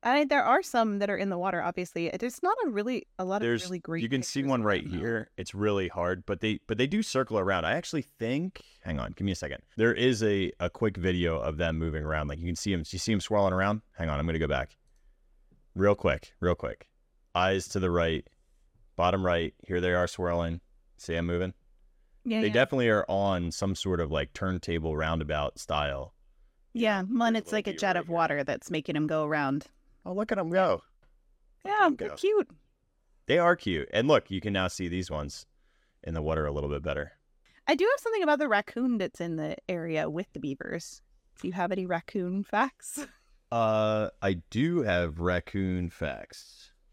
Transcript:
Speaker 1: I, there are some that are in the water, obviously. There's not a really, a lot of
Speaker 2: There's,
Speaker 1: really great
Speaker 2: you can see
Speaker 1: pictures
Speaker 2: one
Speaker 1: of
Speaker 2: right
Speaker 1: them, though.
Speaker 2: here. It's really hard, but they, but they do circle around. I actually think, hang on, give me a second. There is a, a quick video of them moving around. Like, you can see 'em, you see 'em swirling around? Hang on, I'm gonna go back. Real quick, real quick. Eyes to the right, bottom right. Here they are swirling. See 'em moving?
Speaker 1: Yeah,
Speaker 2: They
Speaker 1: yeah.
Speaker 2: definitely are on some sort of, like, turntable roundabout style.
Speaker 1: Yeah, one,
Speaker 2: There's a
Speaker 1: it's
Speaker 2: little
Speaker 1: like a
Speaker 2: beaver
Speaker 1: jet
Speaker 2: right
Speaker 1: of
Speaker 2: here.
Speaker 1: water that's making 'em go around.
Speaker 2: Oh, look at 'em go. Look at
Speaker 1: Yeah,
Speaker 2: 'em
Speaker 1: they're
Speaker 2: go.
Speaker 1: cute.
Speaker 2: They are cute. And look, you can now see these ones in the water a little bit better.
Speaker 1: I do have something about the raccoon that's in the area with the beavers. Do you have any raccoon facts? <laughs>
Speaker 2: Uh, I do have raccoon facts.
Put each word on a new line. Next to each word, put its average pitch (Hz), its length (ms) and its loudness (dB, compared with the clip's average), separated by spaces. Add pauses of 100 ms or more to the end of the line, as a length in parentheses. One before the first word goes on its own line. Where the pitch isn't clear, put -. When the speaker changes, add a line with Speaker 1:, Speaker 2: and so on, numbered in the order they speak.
Speaker 1:
I, 285 220 4
there 277 180 4
are 277 180 6
some 220 380 2
that 202 100 0
are 196 80 0
in 196 120 -2
the 180 80 -2
water, 175 260 -2
obviously. 175 460 -4 (100)
There's 247 240 -6
not 392 200 2
a 320 60 0
really, 220 380 -4 (100)
a 185 80 -4
lot 196 160 0
of 160 60 0
Speaker 2:
There's, 117 160 2
Speaker 1:
really 180 160 -6
great 165 240 -4
Speaker 2:
you 113 60 -2
can 131 120 0
see 139 200 -4
Speaker 1:
pictures 139 80 0
Speaker 2:
one 131 100 2
Speaker 1:
of 107 80 0
Speaker 2:
right 98 160 2
Speaker 1:
them, 80 80 -8
though. 87 80 -4
Speaker 2:
here. 113 360 -4
It's 95 200 -10
really 101 320 2
hard, 90 400 -2
but 101 140 -4
they, 107 260 0
but 107 100 -2
they 127 80 2
do 202 160 0
circle 127 380 0
around. 92 260 2
I 95 80 2
actually 156 300 -4
think, 139 580 -4 (220)
hang 78 160 -4
on, 62 140 -6
give 98 120 -6
me 98 60 2
a 85 40 0
second. - 280 -8 (140)
There 113 180 6
is 120 260 2
a, 101 380 2
a 87 100 0
quick 107 280 -2
video 87 420 2
of 76 180 -4
them 82 220 0
moving 78 240 -2
around. 76 240 -2
Like, 73 100 -6
you 85 80 -8
can 87 100 -2
see 101 160 -4
'em, 87 160 0
you 92 120 -8
see 113 140 0
'em 101 60 2
swirling 101 340 2
around? 101 280 0 (160)
Hang 82 120 -2
on, 73 100 0
I'm 78 80 0
gonna 80 100 0
go 78 100 0
back. 69 300 -2 (960)
Real 101 220 4
quick, - 440 -2
real 87 160 2
quick. - 320 -10 (460)
Eyes 92 360 2
to 101 100 -2
the 92 100 2
right, 82 360 2 (680)
bottom 92 300 2
right. 85 300 0 (120)
Here 90 140 0
they 90 120 2
are 90 140 4
swirling. 85 540 -2 (360)
See - 180 -6
'em 85 100 0
moving? 87 280 -2 (720)
Speaker 1:
Yeah, 220 180 -2
Speaker 2:
They 214 60 2
Speaker 1:
yeah. 208 60 0
Speaker 2:
definitely 135 360 4
are 104 200 4
on 95 420 2
some 98 220 -2
sort 90 260 -2
of, 78 120 0
like, 71 220 -2
turntable 82 640 -2
roundabout 76 640 -2
style. 71 540 -4 (600)
Speaker 1:
Yeah, 214 300 0
one, 233 300 2
Speaker 2:
There's - 20 2
a - 40 0
Speaker 1:
it's 214 80 -10
Speaker 2:
little 214 100 -2
Speaker 1:
like 208 100 -2
a 202 40 -4
Speaker 2:
beaver - 80 -8
Speaker 1:
jet 185 160 0
Speaker 2:
right 170 60 0
Speaker 1:
of 156 60 -10
Speaker 2:
here. 170 80 -4
Speaker 1:
water 151 280 2
that's - 260 -6
making 156 260 -4
'em 151 120 0
go 156 180 0
around. 147 400 -2 (420)
Speaker 2:
Oh, 185 60 -6
look 208 180 -4
at 208 60 0
'em 170 140 -4
go. 175 320 4 (800)
Look 392 100 -4
at 427 60 0
Speaker 1:
Yeah, 392 80 6
Speaker 2:
'em 302 100 2
Speaker 1:
they're - 120 -6
Speaker 2:
go. 76 60 -10
Speaker 1:
cute. 403 320 2 (800)
Speaker 2:
They 151 140 4
are 170 160 6
cute. 82 360 -2
And 117 160 2
look, 143 220 4
you 95 100 -2
can 101 140 -2
now 92 140 2
see 90 200 -4
these 87 220 -4
ones 73 380 -8 (560)
in 82 100 -8
the 80 80 -2
water 78 240 0
a 71 60 -2
little 71 180 -2
bit 71 140 -4
better. 71 300 -4 (540)
Speaker 1:
I 311 80 2
do 349 160 0
have 571 80 0
something 440 220 -2
about 302 180 2
the 294 80 0
raccoon 233 520 0
that's 180 200 -6
in 170 180 -6
the 156 200 -6 (100)
area 165 420 -2
with 156 240 -6
the - 60 -10
beavers. - 640 -8 (400)
Do 180 60 -6
you 180 60 -4
have 185 180 -2
any 185 140 -2
raccoon 180 580 -4
facts? 262 680 -4
<laughs> - 60 -20 (340)
Speaker 2:
Uh, 107 580 2 (120)
I 98 120 2 (160)
do 160 320 2
have 87 380 2
raccoon 90 680 0
facts. - 840 -10 (220)